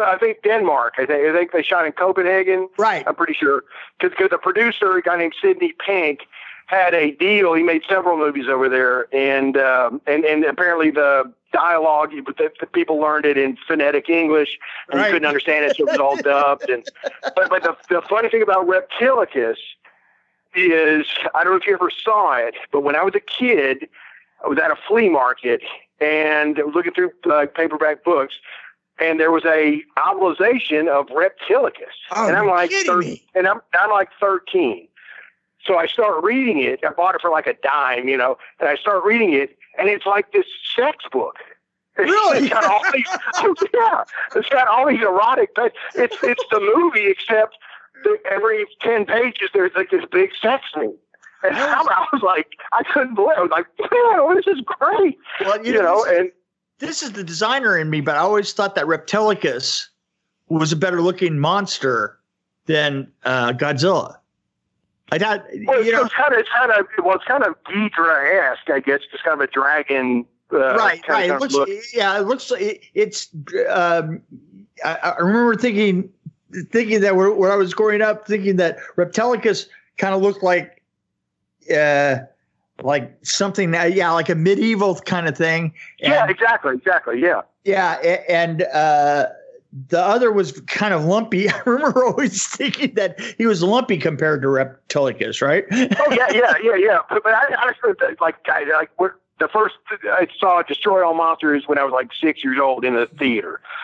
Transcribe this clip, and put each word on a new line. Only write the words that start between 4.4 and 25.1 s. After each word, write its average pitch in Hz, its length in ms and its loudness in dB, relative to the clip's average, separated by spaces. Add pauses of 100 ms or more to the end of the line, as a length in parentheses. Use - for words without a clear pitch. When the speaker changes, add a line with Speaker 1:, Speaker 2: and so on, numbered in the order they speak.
Speaker 1:
a 180 60 0
guy 175 140 0
named 170 260 -2
Sidney 185 300 2 (120)
Pink, 170 360 -2 (500)
had 180 240 2
a 151 220 2
deal. 190 380 2
He 165 100 4
made 165 240 2
several 180 280 2
movies 147 320 -2
over 131 200 2
there, 127 440 0
and, 135 440 2
um, 131 500 2
and, 151 180 2
and 151 200 2
apparently 160 480 0
the 139 400 2 (200)
dialogue, 156 600 2
you, 143 100 -12
the, 151 380 -4
the 156 60 -8
people 160 340 -2
learned 151 260 0
it 143 100 2
in 135 300 0
phonetic 147 420 0
English, 156 480 2 (320)
and 160 120 -2
Speaker 2:
Right. 208 80 2
Speaker 1:
you 196 60 2
couldn't 156 120 0
understand 151 380 0
it, 139 120 0
so 156 80 0
it 135 60 0
was 320 80 0
all 139 180 0
Speaker 2:
<laughs> - 60 -6
Speaker 1:
dubbed. 143 480 0
And, 120 140 -4 (500)
but, 185 160 2
but 180 140 0
the, 165 120 -2 (120)
the 175 200 0
funny 220 200 0
thing 226 120 2
about 190 280 2
Reptilicus 185 880 0 (1000)
is, 160 520 2 (280)
I 160 80 2
don't 180 120 2
know 190 40 4
if 180 80 -6
you 202 80 2
ever 175 160 0
saw 208 440 0
it, 117 200 -2 (160)
but 143 120 0
when 143 120 0
I 156 80 0
was 190 140 0
a 208 40 -2
kid, 143 680 0 (560)
I - 40 -4
was 143 100 -2
at 160 120 2
a 147 60 -2 (100)
flea 220 220 2
market 127 540 0 (380)